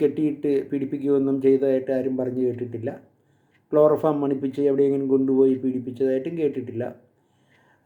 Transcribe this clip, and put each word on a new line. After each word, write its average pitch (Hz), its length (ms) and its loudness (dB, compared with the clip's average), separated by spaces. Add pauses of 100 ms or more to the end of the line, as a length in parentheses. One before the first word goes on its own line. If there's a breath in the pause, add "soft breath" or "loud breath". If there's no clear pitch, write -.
കെട്ടിയിട്ട് 143 680 0
പീഡിപ്പിക്കുകയൊന്നും 139 720 -2
ചെയ്തതായിട്ട് 135 500 2
ആരും 131 240 -2
പറഞ്ഞു 127 300 -2
കേട്ടിട്ടില്ല. 117 540 -6 (720)
ക്ലോറോഫാം 151 480 4
മണിപ്പിച്ച് 139 400 -2
എവിടെയെങ്കിലും 139 480 2
കൊണ്ടുപോയി 135 460 4
പീഡിപ്പിച്ചതായിട്ടും 131 840 -4
കേട്ടിട്ടില്ല. 123 560 -4 (920 soft breath)